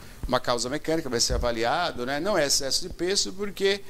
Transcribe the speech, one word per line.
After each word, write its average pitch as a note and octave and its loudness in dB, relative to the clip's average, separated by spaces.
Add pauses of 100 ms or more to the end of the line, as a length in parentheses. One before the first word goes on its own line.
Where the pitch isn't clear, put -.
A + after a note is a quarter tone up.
(260)
Uma B2 2
causa B2 0
mecânica D#3 0
vai A#2+ 0
ser A#2+ 2
avaliado, A#2+ 0
né? C#3 -2
Não F#3+ 2
é D3 4
excesso C3+ 0
de D#3+ -8
peso F#3+ 0
porque G3+ 0